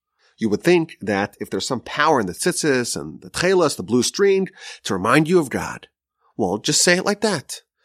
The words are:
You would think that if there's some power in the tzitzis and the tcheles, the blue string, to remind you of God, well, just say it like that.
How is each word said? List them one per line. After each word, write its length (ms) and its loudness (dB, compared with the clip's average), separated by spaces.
You 140 -2
would 140 -2
think 360 2
that 400 -2
if 120 -10
there's 160 -4
some 140 -4
power 380 2
in 60 0
the 80 -8
tzitzis 640 -2
and 220 -12
the 80 -20
tcheles, 460 0
the 80 -10
blue 180 2
string, 480 0
to 120 -2
remind 320 2
you 100 2
of 140 0
God, 360 -8
well, 220 -2
just 240 0
say 160 4
it 80 -4
like 160 -2
that. 400 -4